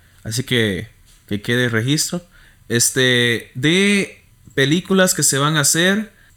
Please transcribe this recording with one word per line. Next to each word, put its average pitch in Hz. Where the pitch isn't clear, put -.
así 113
que 113
que 101
quede 123
registro. 139
Este, 120
de 190
películas 185
que 151
se 139
van 151
a 147
hacer, 185